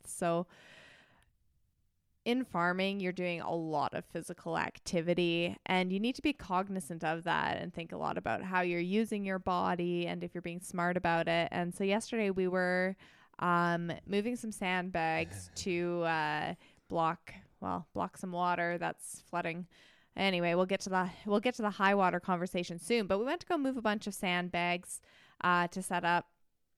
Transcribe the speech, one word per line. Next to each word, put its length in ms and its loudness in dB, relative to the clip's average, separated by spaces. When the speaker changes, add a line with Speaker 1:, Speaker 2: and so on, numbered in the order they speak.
Speaker 1:
So 400 0
in 200 0
farming, 560 0
you're 100 0
doing 300 -2
a 120 -4
lot 400 -2
of 120 -6
physical 520 -8
activity, 1080 0
and 260 2
you 80 0
need 160 0
to 60 -14
be 100 2
cognizant 720 -4
of 220 0
that 320 2
and 160 -6
think 180 -8
a 60 -8
lot 200 -2
about 240 -2
how 200 0
you're 180 0
using 460 0
your 140 -2
body 680 0
and 160 -4
if 100 -8
you're 80 -6
being 200 -8
smart 340 0
about 320 2
it. 240 2
And 240 -2
so 80 -2
yesterday 460 2
we 180 2
were, 480 2
um, 520 2
moving 300 0
some 160 -8
sandbags 1000 -2
Speaker 2:
<laughs> 40 -16
Speaker 1:
to, 480 0
uh, 500 0
block, 460 0
well, 340 -4
block 220 -4
some 160 -8
water 460 0
that's 520 -6
flooding. 380 -4
Anyway, 380 2
we'll 120 6
get 160 0
to 80 -6
the, 200 2
we'll 160 4
get 140 0
to 60 -6
the 100 0
high 240 4
water 260 4
conversation 580 -2
soon, 260 2
but 140 2
we 60 0
went 160 -2
to 60 -20
go 100 2
move 180 0
a 60 -6
bunch 260 0
of 60 -6
sandbags, 880 -2
uh, 240 6
to 140 -6
set 240 -2
up. 220 4